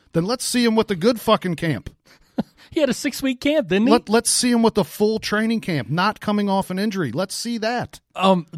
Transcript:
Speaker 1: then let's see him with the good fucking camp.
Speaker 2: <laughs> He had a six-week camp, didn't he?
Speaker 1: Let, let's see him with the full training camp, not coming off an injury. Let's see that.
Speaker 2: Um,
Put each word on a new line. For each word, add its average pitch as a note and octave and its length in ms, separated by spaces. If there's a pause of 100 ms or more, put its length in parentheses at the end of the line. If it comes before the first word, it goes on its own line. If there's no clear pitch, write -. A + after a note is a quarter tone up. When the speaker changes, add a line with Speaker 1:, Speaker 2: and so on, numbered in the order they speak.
(140)
Speaker 1:
then E3+ 120
let's A#3+ 200
see B3 180
him A3+ 120
with A3 120
the G#3 80
good G#3 240
fucking F#3+ 360
camp. D3 340 (480)
Speaker 2:
<laughs> - 60 (280)
He - 80
had C#4+ 100
a A3+ 60
six-week C4 440
camp, C#4+ 280
didn't F#3+ 180
he? C4+ 60
Speaker 1:
Let, - 180
let's A3+ 220
see - 180
him A#3 140
with A3 100
the G3 100
full G#3+ 360
training A3 420
camp, C#3 300
not F#3 280
coming G#3 300
off F#3+ 220
an F#3 80
injury. F#3+ 320
Let's F3 240
see A#3 240
that. A3 400 (160)
Speaker 2:
Um, F3+ 320 (100)